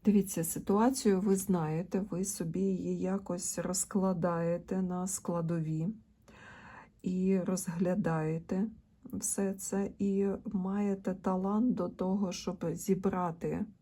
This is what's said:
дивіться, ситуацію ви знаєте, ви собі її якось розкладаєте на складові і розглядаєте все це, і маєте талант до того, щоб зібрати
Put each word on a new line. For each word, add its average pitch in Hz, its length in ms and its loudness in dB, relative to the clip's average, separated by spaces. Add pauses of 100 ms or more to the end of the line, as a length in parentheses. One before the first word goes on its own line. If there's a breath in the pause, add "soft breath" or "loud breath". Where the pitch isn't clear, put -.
дивіться, 196 380 4
ситуацію 208 760 2
ви 196 140 4
знаєте, 180 640 0 (100)
ви 180 160 -2
собі 170 340 -4
її 180 400 0
якось 185 600 -2
розкладаєте 175 1200 0
на 180 260 -2
складові 165 800 -2 (1120 loud breath)
і 185 380 2
розглядаєте 175 1300 0 (460)
все 196 400 -2
це, 196 460 -2
і 196 280 2 (260)
маєте 196 600 0
талант 196 600 2
до 175 140 -2
того, 185 420 0
щоб - 420 -6
зібрати 180 920 0 (160)